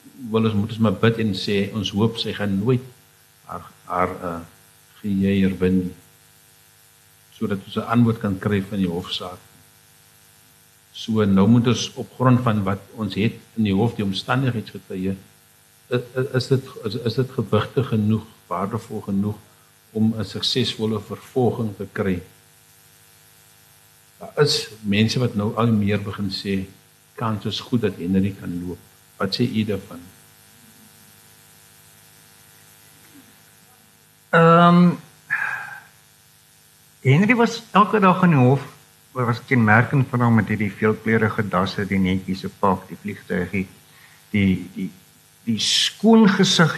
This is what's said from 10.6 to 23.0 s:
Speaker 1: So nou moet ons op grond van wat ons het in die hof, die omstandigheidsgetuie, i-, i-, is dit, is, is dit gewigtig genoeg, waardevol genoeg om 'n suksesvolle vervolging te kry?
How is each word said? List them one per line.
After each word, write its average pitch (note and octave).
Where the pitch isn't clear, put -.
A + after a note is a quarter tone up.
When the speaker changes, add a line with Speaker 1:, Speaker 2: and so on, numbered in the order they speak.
Speaker 1:
So A2
nou G2
moet A#2
ons -
op A#2
grond B2
van G#2+
wat F#2+
ons G#2
het G#2+
in A2+
die G2+
hof, A2+
die G#2+
omstandigheidsgetuie, G2+
i-, -
i-, B2+
is B2
dit, B2+
is, A2
is A#2
dit B2+
gewigtig A2
genoeg, G#2+
waardevol G2+
genoeg G2+
om A2
'n G#2
suksesvolle A2
vervolging G#2+
te G2
kry? F#2+